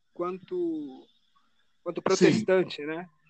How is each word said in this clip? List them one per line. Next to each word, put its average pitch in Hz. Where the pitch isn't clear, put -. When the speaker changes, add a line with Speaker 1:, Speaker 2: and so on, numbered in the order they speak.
Speaker 1:
quanto, 175
quanto 170
Speaker 2:
Sim. 170
Speaker 1:
protestante, 180
né? 165